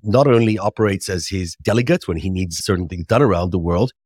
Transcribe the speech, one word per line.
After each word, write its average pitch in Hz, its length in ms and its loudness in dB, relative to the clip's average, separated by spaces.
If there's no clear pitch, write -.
not 117 240 4
only 113 320 4
operates 101 500 -2
as 92 200 -4
his 92 340 -6
delegate 123 440 0
when 82 120 -4
he 95 120 -6
needs 92 280 -4
certain 90 300 -2
things 87 180 -10
done 113 160 2
around 90 280 0
the 92 80 -2
world, 85 340 0